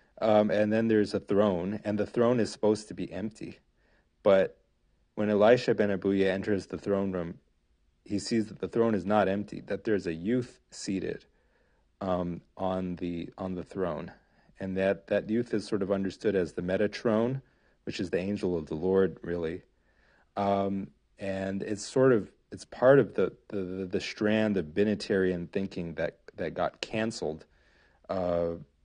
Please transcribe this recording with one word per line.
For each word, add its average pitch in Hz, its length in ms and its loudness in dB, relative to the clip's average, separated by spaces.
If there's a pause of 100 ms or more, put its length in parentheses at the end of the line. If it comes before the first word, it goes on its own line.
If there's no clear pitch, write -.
(220)
Um, 107 300 6
and 104 200 4
then 113 160 2
there's 107 260 4
a 101 60 0
throne, 98 640 2
and 104 140 -2
the 104 80 0
throne 120 340 2
is 101 120 0
supposed 107 360 0
to - 60 -10
be - 180 -8
empty. - 480 -10 (640)
But 98 360 6 (580)
when 104 140 0
Elisha 110 460 6
ben 104 140 2
Abuya 98 380 2
enters 95 400 -2
the 92 100 -10
throne 98 340 -2
room, 85 280 -6 (680)
he 101 140 -4
sees 110 280 -2
that 101 120 -16
the 92 80 -6
throne 113 280 2
is 90 100 -2
not 101 240 4
empty, 101 320 -4
that 98 240 -8
there's 101 200 0
a 85 80 -4
youth 113 460 -4 (100)
seated, 87 560 -8 (760)
um, 90 400 -4 (160)
on 92 400 -4
the, 87 400 -6
on 92 180 -6
the 87 80 -8
throne. 85 480 -6 (480)
And 95 180 -6
that, 95 300 0
that 98 220 -2
youth 117 240 -2
is 104 120 -2
sort 101 160 -2
of 95 100 -2
understood 98 440 -2
as 87 180 0
the - 80 -8
Metatron, 107 800 0 (440)
which - 140 -8
is 92 120 -4
the 90 80 0
angel 95 380 -2
of 80 100 -6
the 80 80 -6
Lord, 92 460 2
really. 85 420 -6 (760)
Um, 98 520 0 (280)
and 95 460 -6
it's 104 220 -6
sort 131 280 4
of, 101 160 0 (220)
it's - 140 -14
part 135 340 6
of 104 160 0
the, 95 180 0 (140)
the, 95 420 -6
the 95 120 -2
strand 107 560 0
of 87 100 -2
binitarian 95 840 0
thinking 95 460 -6
that, 80 220 -4 (180)
that 82 180 -6
got 85 280 -4
canceled, 110 640 -6 (640)
uh, 87 420 -2 (340)